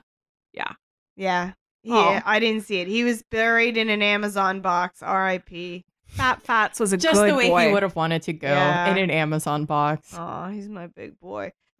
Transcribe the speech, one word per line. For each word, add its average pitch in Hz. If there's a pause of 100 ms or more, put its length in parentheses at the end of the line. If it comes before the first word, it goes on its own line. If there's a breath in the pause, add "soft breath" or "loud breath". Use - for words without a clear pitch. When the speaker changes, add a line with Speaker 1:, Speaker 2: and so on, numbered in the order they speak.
(540)
Speaker 1:
yeah. - (440)
Speaker 2:
Yeah. 185 (360)
Speaker 1:
Aw. 202
Speaker 2:
Yeah, 196
I 214
didn't 220
see 190
it. 175
He 233
was 233
buried 233
in 220
an 208
Amazon 202
box. 180
R 190
I 185
P. 180 (220)
Speaker 1:
Fat 262
Fats 220
was 196
a -
Speaker 3:
Just 254
Speaker 1:
good 208
Speaker 3:
the 285
way 240
Speaker 1:
boy. 175
Speaker 3:
he 202
would 202
have 185
wanted 165
to 175
go 156
Speaker 2:
Yeah. 143
Speaker 3:
in 180
an 185
Amazon 151
box. 147
Speaker 2:
Aw, 170
he's 202
my 185
big -
boy. 196 (280)